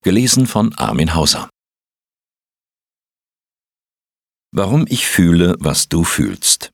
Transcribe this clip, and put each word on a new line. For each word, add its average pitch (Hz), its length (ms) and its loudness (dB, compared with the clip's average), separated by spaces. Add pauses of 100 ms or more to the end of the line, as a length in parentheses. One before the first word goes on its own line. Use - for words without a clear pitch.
Gelesen 123 440 2
von 107 280 -2
Armin 69 400 -2
Hauser. - 340 -2 (3000)
Warum 98 360 0
ich - 180 -4
fühle, 87 540 4
was - 300 -2
du 85 140 0
fühlst. - 720 -4